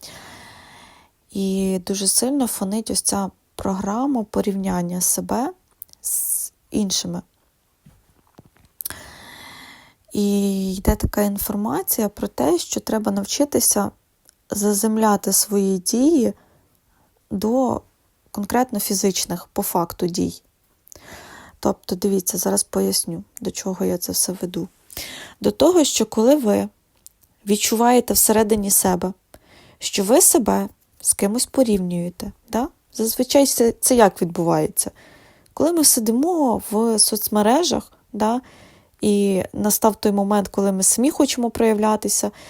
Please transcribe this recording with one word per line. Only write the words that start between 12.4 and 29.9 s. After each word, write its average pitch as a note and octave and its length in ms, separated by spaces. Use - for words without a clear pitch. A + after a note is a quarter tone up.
що - 220
треба G#3+ 320
навчитися G#3 800
заземляти G#3 840
свої G3 440
дії A#3+ 560
до A3+ 500
конкретно A#3 480
фізичних, F#3+ 720
по G3+ 100
факту, F3 440
дій. F3 340
Тобто, - 360
дивіться, G3 420
зараз G3 260
поясню, G3 600
до G3 100
чого F#3+ 340
я F3+ 120
це F3+ 140
все - 200
веду. F3+ 260
До G#3 100
того, D#4+ 320
що - 220
коли A#3 300
ви G#3 340
відчуваєте A#3 640
всередині G#3 580
себе, F#3 420
що - 240